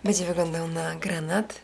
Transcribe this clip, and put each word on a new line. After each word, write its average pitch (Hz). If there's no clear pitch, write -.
będzie 185
wyglądał 165
na 165
granat. 175